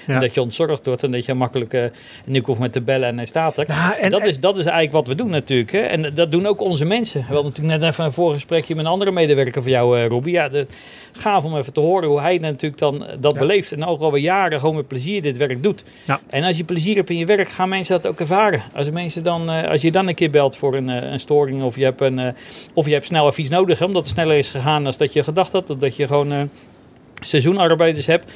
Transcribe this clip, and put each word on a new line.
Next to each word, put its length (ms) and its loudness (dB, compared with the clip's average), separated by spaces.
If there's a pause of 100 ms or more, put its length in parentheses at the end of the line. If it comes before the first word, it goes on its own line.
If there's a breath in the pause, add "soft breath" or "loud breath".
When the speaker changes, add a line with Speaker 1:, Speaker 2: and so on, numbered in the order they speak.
Speaker 1:
en 140 0
dat 140 0
je 80 2
ontzorgd 440 -2
wordt 160 -2
en 80 -2
dat 140 -4
je 100 -4
makkelijk, 380 -2
eh, 100 0
en 100 -4 (420 loud breath)
ik 120 2
hoef 120 -2
met 140 -2
te 80 -2
bellen 280 0
en 80 -4
hij 100 -6
staat 320 -2
er. 100 -2
Speaker 2:
Ja, 300 0
en, 120 0
Speaker 1:
Dat 100 2
Speaker 2:
en 80 2
Speaker 1:
is, 120 -2
dat 180 2
is 60 -2
eigenlijk 280 2
wat 160 2
we 60 -2
doen 160 -2
natuurlijk, 420 0
hè. 80 0
En 340 -2
dat 180 2
doen 140 2
ook 140 0
onze 240 0
mensen. 360 -2
We 60 -8
hadden 180 0
natuurlijk 360 -2
net 100 2
even 140 -4
een 80 -2
voorgesprekje 600 -2
met 100 -4
een 60 -2
andere 200 0
medewerker 520 2
van 80 -2
jou, 280 4
eh, 80 2
Robbie. 260 -2
Ja, 160 2
de, 180 -2 (460 loud breath)
gaaf 320 0
om 120 -4
even 160 -4
te 80 0
horen 280 2
hoe 120 2
hij 180 2
natuurlijk 420 -6
dan, 260 0
eh, 140 -12
dat 120 4
Speaker 2:
Ja. 60 -4
Speaker 1:
beleeft. 340 0
En 120 -6
ook 160 -2
alweer 220 2
jaren 380 2
gewoon 160 0
met 120 -4
plezier 340 -4
dit 140 -2
werk 260 -2
doet. 220 -2 (220 loud breath)
Speaker 3:
Ja. 140 0 (100)
Speaker 1:
En 140 0
als 120 0
je 80 -4
plezier 320 -2
hebt 140 0
in 80 0
je 80 -2
werk, 220 2
gaan 200 -2
mensen 340 0
dat 80 -2
ook 100 -8
ervaren. 420 2 (120)
Als 160 -4
mensen 320 -6
dan, 280 -2
eh, 180 -2
als 140 2
je 80 2
dan 180 2
een 60 -2
keer 160 0
belt 260 2
voor 180 0
een, 140 -4
eh, 220 -4
een 100 -6
storing 420 0
of 140 -2
je 80 2
hebt 220 2
en, 120 0
eh, 140 -2 (420 loud breath)
of 120 2
je 60 0
hebt 140 0
snel 200 4
even 140 2
iets 100 -4
nodig, 280 4
hè, 60 0
omdat 180 0
het 100 -6
sneller 240 2
is 140 0
gegaan 340 0
dan 140 -2
dat 140 0
je 100 2
gedacht 300 0
had. 180 -2
Of 60 -4
dat 200 -2
je 100 0
gewoon, 260 0
eh, 60 -2 (800 loud breath)
seizoenarbeiders 880 2
hebt. 300 0